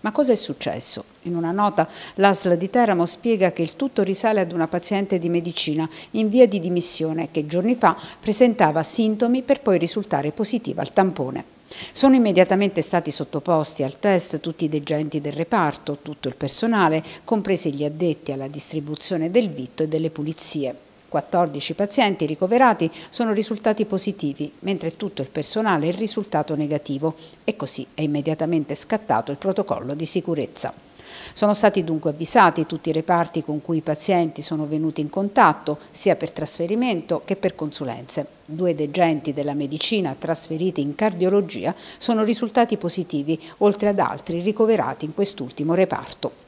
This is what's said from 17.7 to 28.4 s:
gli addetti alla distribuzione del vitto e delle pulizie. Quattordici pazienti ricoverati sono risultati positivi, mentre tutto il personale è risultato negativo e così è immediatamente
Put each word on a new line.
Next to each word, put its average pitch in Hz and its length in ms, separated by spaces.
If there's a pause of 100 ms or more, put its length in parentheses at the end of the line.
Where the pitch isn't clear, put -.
gli 143 120
addetti 156 460
alla 135 160
distribuzione 151 840
del 220 180
vitto 143 340
e 156 60
delle 160 220
pulizie. 151 640 (320)
Quattordici 156 680
pazienti 202 520
ricoverati 190 640 (180)
sono 226 240
risultati 208 540
positivi, 147 760
mentre 165 360
tutto 196 260
il - 80
personale 165 580
è 180 40
risultato 196 640
negativo 147 600 (300)
e - 120
così 131 380
è 156 80
immediatamente 156 720